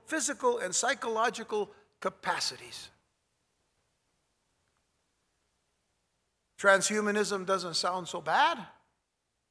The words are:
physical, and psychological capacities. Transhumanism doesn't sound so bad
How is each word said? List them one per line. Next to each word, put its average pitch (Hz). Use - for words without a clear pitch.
physical, 262
and 185
psychological 220
capacities. -
Transhumanism 202
doesn't 180
sound 180
so 175
bad 214